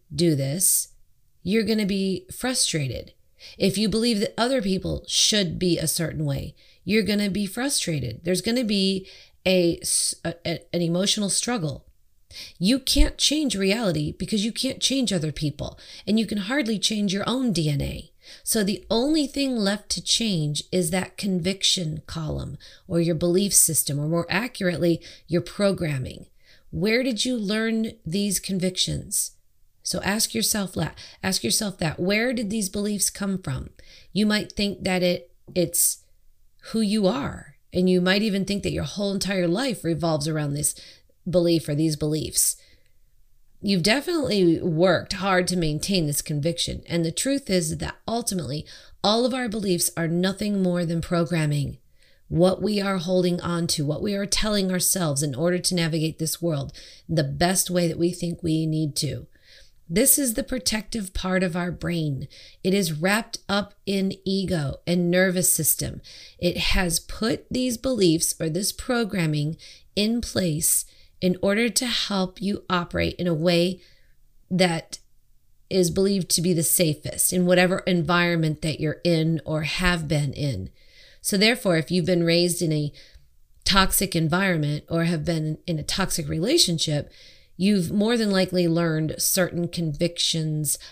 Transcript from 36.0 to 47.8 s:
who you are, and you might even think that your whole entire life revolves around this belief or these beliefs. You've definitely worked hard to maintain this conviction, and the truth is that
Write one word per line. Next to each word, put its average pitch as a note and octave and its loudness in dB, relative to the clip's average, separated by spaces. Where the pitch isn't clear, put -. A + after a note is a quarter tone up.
who A3+ 0
you G#3 2
are, A3 -2
and F3+ 2
you F3+ 4
might F#3+ 2
even G3 0
think G3+ -4
that E3+ -2
your E3 -4
whole G3 -4
entire F#3+ 0
life A3 -2
revolves D#3 0
around D3+ -2
this D3+ -2
belief E3+ 4
or D3 -2
these D#3 2
beliefs. D3+ 0
You've G3 2
definitely G#3+ 2
worked E3+ 2
hard F#3 0
to F3+ -2
maintain D#3+ 0
this D3 -2
conviction, C#3+ -4
and E3+ 0
the E3 0
truth C#4 -2
is E3 0
that D3+ -8